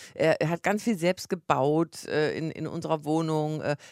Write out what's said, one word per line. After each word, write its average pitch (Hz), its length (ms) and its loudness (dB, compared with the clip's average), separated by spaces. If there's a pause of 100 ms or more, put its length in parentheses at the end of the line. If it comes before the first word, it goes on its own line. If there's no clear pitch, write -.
(140)
er, 156 260 4
er 156 80 2
hat 170 140 -2
ganz 208 220 0
viel 226 120 2
selbst 175 320 -2
gebaut, 156 800 0
äh, 143 260 2
in, 156 160 -4
in - 160 -6
unserer 156 380 -4
Wohnung. 156 560 0
Äh, 147 160 -2 (160)